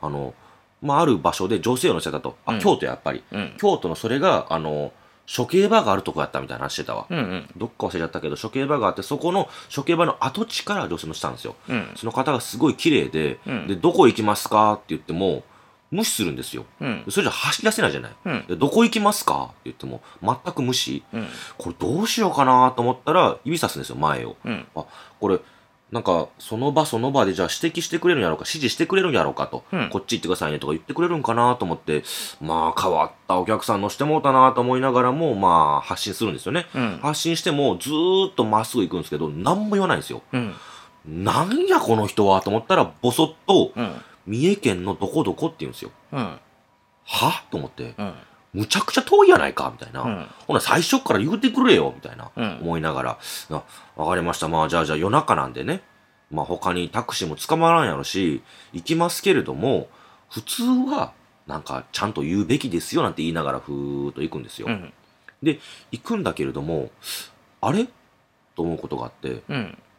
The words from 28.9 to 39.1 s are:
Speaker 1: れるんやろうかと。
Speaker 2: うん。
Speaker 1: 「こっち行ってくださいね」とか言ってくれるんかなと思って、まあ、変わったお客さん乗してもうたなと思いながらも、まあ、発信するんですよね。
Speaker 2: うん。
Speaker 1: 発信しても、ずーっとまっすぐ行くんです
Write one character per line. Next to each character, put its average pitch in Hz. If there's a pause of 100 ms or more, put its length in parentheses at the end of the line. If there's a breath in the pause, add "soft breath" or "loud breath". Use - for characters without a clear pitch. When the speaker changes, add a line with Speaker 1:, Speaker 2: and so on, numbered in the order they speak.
Speaker 1:
れ 190
る 180
ん 135
や 92
ろ 71
う 71
か -
と。 -
Speaker 2:
う 190
ん。 107
Speaker 1:
「こ 98
っ -
ち 120
行 -
っ -
て 85
く 90
だ 90
さ 87
い -
ね」 76
と 67
か 73
言 80
っ -
て -
く 139
れ 170
る 170
ん 147
か 117
な 120
と 110
思 82
っ -
て、 76 (380 loud breath)
ま 80
あ、 -
変 92
わ 78
っ - (160)
た 92
お 92
客 107
さ 113
ん 98
乗 101
し -
て 139
も 151
う 143
た 139
な 131
と 127
思 123
い 127
な 135
が 123
ら 123
も、 147
ま 85
あ、 67
発 -
信 104
す 117
る 104
ん 78
で 64
す -
よ -
ね。 170
Speaker 2:
う 139
ん。 107
Speaker 1:
発 147
信 165
し -
て 175
も、 135
ず 127
ー 185
っ -
と 123
ま 107
っ 113
す -
ぐ 113
行 87
く 92
ん -
で 80
す -